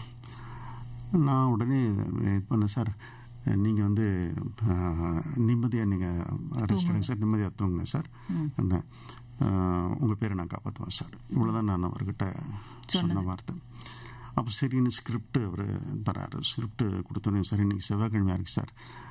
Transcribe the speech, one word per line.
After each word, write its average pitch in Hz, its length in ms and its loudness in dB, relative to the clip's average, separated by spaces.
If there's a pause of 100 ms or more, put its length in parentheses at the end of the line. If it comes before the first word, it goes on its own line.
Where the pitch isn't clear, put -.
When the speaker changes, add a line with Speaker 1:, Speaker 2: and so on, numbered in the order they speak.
(1120)
Speaker 1:
நான் 139 340 6
உடனே 123 380 4
இது 101 640 2
பண்ணேன், 107 160 4
"சார், 107 300 0 (500)
நீங்க 104 360 4
வந்து, 101 520 4 (360)
ஆ, 92 40 4 (600)
நிம்மதியா 117 500 4
நீங்க 90 400 2 (260)
ரெஸ்ட் - 40 -4
எடுங்க 113 120 2
Speaker 2:
தூங்குங்க. 175 320 4
Speaker 1:
சார், 107 280 0
நிம்மதியா 107 240 2 (100)
தூங்குங்க 90 220 2
சார். - 260 -2 (200)
Speaker 2:
ம். 170 160 0 (100)
Speaker 1:
என்ன, 92 280 2 (580)
ஆ, - 40 4 (540)
உங்க 110 140 4
பேரை 101 220 -2
நான் 87 120 -4
காப்பாத்துவேன் - 420 -8
சார்." - 280 -6 (120)
இவ்வளவுதான் 110 500 2
நான் 90 120 0
அவர்கிட்ட 98 260 -4
சொன்ன - 360 -4 (340)
Speaker 2:
சொன்னது. 170 360 0
Speaker 1:
வார்த்தை. 92 320 -6 (800)
அப்ப 113 180 0 (100)
சரின்னு 127 260 2
script 120 500 -2
அவரு 98 440 -2 (240)
தராரு. 95 360 -4
Script - 420 -4
கொடுத்தோன்னே, 101 580 0
"சார், 101 180 0
இன்னைக்கு 101 360 2
செவ்வாய்க்கிழமையா 104 380 2
இருக்கு 92 180 -2
சார், - 220 -2 (380)